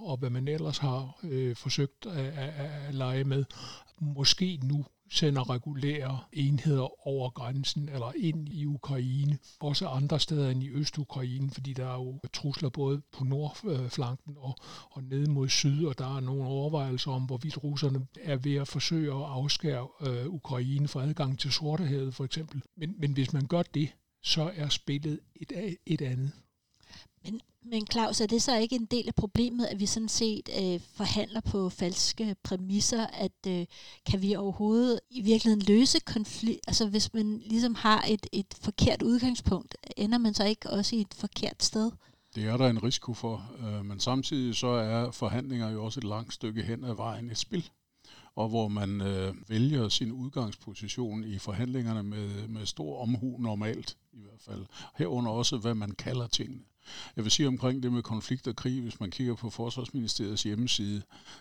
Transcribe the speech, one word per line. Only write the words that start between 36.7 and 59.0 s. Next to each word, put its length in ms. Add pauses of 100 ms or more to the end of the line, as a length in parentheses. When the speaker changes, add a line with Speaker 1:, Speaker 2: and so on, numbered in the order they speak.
Speaker 2:
hvis 260
man 320
ligesom 280
har 340
et, 240
et 140 (140)
forkert 420
udgangspunkt, 760 (200)
ender 220
man 160
så 100
ikke 260
også 260
i 40
et 140
forkert 480
sted? 280 (440)
Speaker 3:
Det 100
er 120
der 100
en 160
risiko 320
for, 440
øh, 260
men 160
samtidig 540
så 120
er 440
forhandlinger 600
jo 140
også 160
et 40
langt 300
stykke 280
hen 220
ad 100
vejen 360
et 80
spil, 320 (640)
og 140
hvor 200
man, 320
øh, 340 (140)
vælger 400
sin 240
udgangsposition 1120
i 140
forhandlingerne 640
med, 460
med 180
stor 360
omhu 360
normalt 580 (160)
i 80
hvert 200
fald. 260 (320)
Herunder 320
også, 260
hvad 180
man 160
kalder 360
tingene. 360 (540)
Jeg 80
vil 60
sige 180
omkring 340
det 100
med 100
konflikt 440
og 100
krig, 240
hvis 200